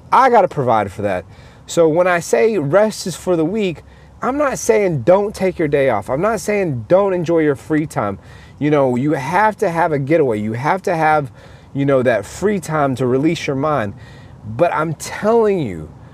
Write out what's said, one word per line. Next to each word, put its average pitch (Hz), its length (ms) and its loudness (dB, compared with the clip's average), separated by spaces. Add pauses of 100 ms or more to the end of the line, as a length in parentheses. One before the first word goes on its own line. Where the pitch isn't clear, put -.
(120)
I 247 180 6
gotta 214 180 4
provide 113 440 0
for 110 100 -12
that. 95 240 -4 (400)
So 170 240 2
when 175 180 2
I 175 120 2
say 226 380 0
rest 185 500 0
is 175 80 -8
for 180 200 -2
the 160 80 0
weak, 185 400 -4 (360)
I'm 262 180 -4
not 269 200 -2
saying 190 460 0
don't 202 320 2
take 190 240 -2
your 160 80 0
day 143 240 2
off. 104 180 -2
I'm 135 120 -2
not 214 180 -2
saying 170 480 -4
don't 196 260 2
enjoy 170 260 0
your 151 160 2
free 156 300 -2
time. 104 320 -4 (400)
You 147 140 0
know, 135 240 2
you 135 180 -2
have 180 440 0
to 202 120 0
have 170 220 0
a 143 80 0
getaway. 135 400 2
You 107 140 -4
have 151 300 -2
to 175 120 -2
have, 156 360 0 (420)
you 139 120 -2
know, 139 160 4
that 117 240 2
free 202 340 -4
time 143 360 -2
to 131 100 -2
release 135 400 0
your 143 100 -4
mind. 135 380 -2 (520)
But 120 280 0
I'm 156 220 -2
telling 214 640 0
you, 87 300 -6 (240)